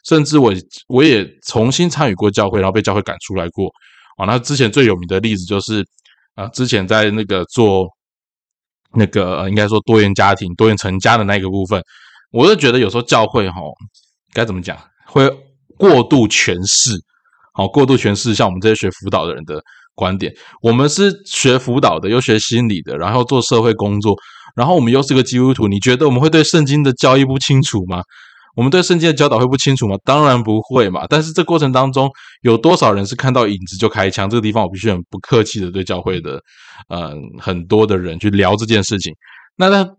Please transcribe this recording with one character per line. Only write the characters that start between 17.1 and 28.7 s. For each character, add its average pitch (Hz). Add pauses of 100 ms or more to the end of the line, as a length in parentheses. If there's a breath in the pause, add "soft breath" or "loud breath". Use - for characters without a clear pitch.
哦， 98
过 139
度 131
诠 104
释 113
像 110
我 95
们 92
这 110
些 110
学 104
辅 95
导 92
的 85
人 82
的 78 (340 soft breath)
观 95
点。 90 (300 loud breath)
我 113
们 131
是 190 (140)
学 127
辅 127
导 104
的， 92
又 117
学 110
心 117
理 92
的， -
然 87
后 123
做 123
社 117
会 113
工 104
作， 104 (400 loud breath)
然 120
后 175
我 170
们 117
又 -
是 139
个 131
基 123
督 127
徒， 110
你 101
觉 123
得 156
我 143
们 123
会 151
对 160
圣 156
经 143
的 139
教 131
义 135
不 135
清 135
楚 104
吗？ 90 (540 soft breath)
我 113
们 131